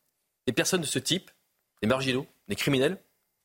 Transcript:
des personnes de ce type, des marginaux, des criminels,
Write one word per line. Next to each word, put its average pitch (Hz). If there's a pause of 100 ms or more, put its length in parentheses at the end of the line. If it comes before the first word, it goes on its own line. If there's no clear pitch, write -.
(460)
des 131
personnes 170
de 147
ce -
type, - (520)
des 104
marginaux, 131 (220)
des 101
criminels, 143 (460)